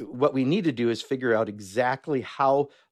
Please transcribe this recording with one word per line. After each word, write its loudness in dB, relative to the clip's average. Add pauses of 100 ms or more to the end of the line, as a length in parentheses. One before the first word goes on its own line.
what 0
we 2
need 2
to 0
do 0
is -2
figure 0
out 2
exactly -2
how 2 (240)